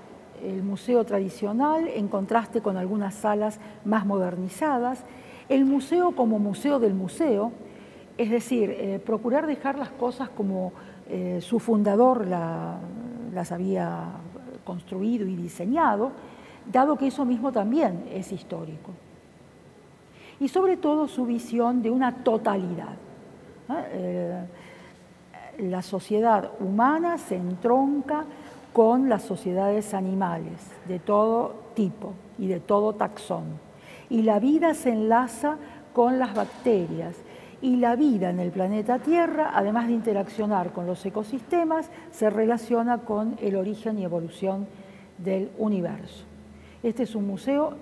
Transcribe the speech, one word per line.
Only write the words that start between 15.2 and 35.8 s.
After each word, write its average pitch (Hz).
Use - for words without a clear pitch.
y 185
diseñado, 214
dado 269
que 269
eso 269
mismo 247
también 220
es 185
histórico. 165
Y 277
sobre 370
todo 302
su 254
visión 240
de 226
una 247
totalidad, 202
¿no? 196
Eh, 180
la 185
sociedad 202
humana 277
se 202
entronca 269
con 240
las 202
sociedades 202
animales 180
de 180
todo 220
tipo 202
y 196
de 180
todo 208
taxón. 208
Y 226
la 208
vida 302
se 262
enlaza 240